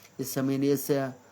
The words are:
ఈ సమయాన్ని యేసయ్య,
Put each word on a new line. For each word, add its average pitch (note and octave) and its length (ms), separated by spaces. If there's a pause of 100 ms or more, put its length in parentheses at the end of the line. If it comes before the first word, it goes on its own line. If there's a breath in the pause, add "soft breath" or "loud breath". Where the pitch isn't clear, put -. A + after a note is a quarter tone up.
(200 loud breath)
ఈ C3+ 40
సమయాన్ని C3+ 440
యేసయ్య, C#3 440 (200 loud breath)